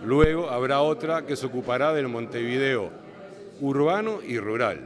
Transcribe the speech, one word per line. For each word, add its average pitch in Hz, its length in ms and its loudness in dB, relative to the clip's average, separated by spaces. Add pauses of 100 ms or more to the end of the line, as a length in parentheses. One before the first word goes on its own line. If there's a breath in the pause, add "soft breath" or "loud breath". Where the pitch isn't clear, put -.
Luego 156 440 4
habrá 131 320 2
otra 156 440 0
que 139 100 -4
se 123 100 -6
ocupará 127 480 0
del 139 140 0
Montevideo 120 800 -2 (720)
urbano 165 640 2
y 120 140 -4
rural. 107 460 0